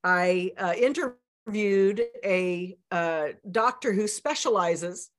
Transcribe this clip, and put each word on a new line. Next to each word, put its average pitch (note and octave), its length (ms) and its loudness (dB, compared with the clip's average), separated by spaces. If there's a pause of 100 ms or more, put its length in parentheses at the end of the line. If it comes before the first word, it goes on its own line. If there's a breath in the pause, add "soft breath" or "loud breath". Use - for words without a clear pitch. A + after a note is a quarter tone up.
I, F3+ 540 2
uh, F#3 180 -2
interviewed G#3+ 1300 0 (180)
a, F3+ 540 -2 (120)
uh, E3 360 -2 (240)
doctor A3+ 420 0
who G#3 160 2
specializes F#3 1120 -2